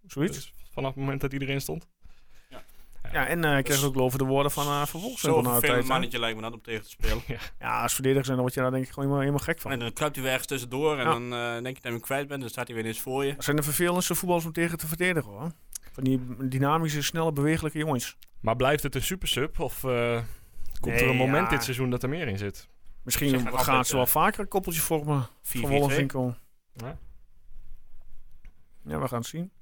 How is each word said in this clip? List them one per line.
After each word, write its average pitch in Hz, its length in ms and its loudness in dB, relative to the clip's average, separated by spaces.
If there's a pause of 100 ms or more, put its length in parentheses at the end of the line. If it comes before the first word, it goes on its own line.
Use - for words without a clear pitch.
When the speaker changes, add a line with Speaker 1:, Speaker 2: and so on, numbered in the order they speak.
Speaker 1:
Zoiets. 143 280 -2
Speaker 2:
Dus - 180 -12 (180)
vanaf 135 220 -4
het 135 60 -10
moment 139 220 -2
dat 131 100 0
hij 139 100 -4
erin 139 200 0
stond. 160 260 -6 (600)
Speaker 3:
Ja. - 140 -14 (480)
Speaker 1:
Ja, 143 160 2
en, 170 160 2
eh, 151 80 6
hij 139 120 6
kreeg 147 160 2
Speaker 3:
Dus 143 60 2
Speaker 1:
ook 131 100 2
loven 127 240 2
de 135 60 2
woorden 139 260 4
van, 143 140 0
eh, 147 200 0
Van 160 160 -8
Wolfswinkel 202 420 2
Speaker 3:
zo'n 123 80 2
Speaker 1:
na 120 80 6
de - 0 -
Speaker 3:
vervelend - 20 4 (120)
Speaker 1:
tijd, 123 100 4
hè? 127 100 0
Speaker 3:
mannetje 127 260 0
lijkt 117 160 0
me 110 60 -8
dat 117 120 -6
om 110 80 -14
tegen 110 220 -6
te - 60 -18
spelen. 113 380 2
Speaker 2:
<laughs> - 0 -
Ja. 117 100 -6 (220)
Speaker 1:
Ja, 117 220 -2
als 120 120 0
verdediger 135 320 4
zijn, 131 120 0
dan 127 80 2
word 127 100 -2
je 135 60 0
daar 127 100 2
denk 131 120 0
ik 123 60 -8
gewoon 143 140 -6
helemaal, 139 240 2
helemaal 143 180 0
gek - 160 -4
van. 135 100 -6
Speaker 3:
En 127 80 -2
dan 117 140 -4
kruipt 151 220 -2
hij 135 80 -4
weer 131 100 2
ergens - 180 -2
tussendoor 135 460 0
en 131 80 0
Speaker 1:
Ja. 160 60 4
Speaker 3:
dan, 120 120 0 (100)
eh, 120 200 -2
denk 117 140 -6
je 131 60 -6
dat - 100 -16
hij 123 80 -4
hem 117 100 -4
kwijt 139 200 -2
bent 143 100 -6
en 139 80 -4
dan 120 100 -6
staat 123 180 -6
hij 120 80 -10
weer 113 100 -2
ineens 110 160 -4
voor 135 240 0
je. 139 100 0
Speaker 1:
Dat - 80 -8
zijn 151 120 2
de 151 80 2
vervelendste 175 520 2
voetballers 175 300 0
om 165 80 -6
tegen 170 240 0
te 156 100 -6
verdedigen, 160 440 0
hoor. 135 200 -6 (400)
Van 131 120 -6
die 131 160 4 (280)
dynamische, 147 540 2
snelle, 160 300 0
bewegelijke 151 460 2
jongens. 151 400 -2 (220)
Speaker 2:
Maar 113 160 0
blijft 135 280 2
het 143 120 -4
een 127 80 0
supersub - 560 0
of, 131 240 -4
eh, 120 380 2 (580)
komt 117 160 0
er 120 60 6
Speaker 1:
Nee, 127 80 6
Speaker 2:
een 127 60 4
moment 131 280 4
Speaker 1:
ja. - 60 0
Speaker 2:
dit 123 140 2
seizoen 127 260 0
dat 123 140 -2
er 127 60 0
meer 156 180 -2
in 98 100 -2
zit? 101 320 -6 (340)
Speaker 1:
Misschien 143 260 2
Speaker 3:
Zeg 131 120 4
Speaker 1:
gaan 120 120 0
Speaker 3:
altijd, 127 340 4
Speaker 1:
ze 143 80 0
wel 127 100 6
Speaker 3:
eh, - 40 0
Speaker 1:
vaker 190 300 4
een 196 80 -2
koppeltje 175 340 0
vormen. 151 400 0
Van 117 80 -4 (120)
Speaker 3:
vier - 200 -4
vier 143 80 0
twee. 139 100 6
Speaker 1:
Wolfswinkel. 139 560 2 (380)
Speaker 2:
Ja. 135 240 -12 (1900)
Speaker 1:
Ja, 151 140 -4
we 139 80 -2
gaan 120 120 -2
het 117 80 -6
zien. 175 240 -8 (100)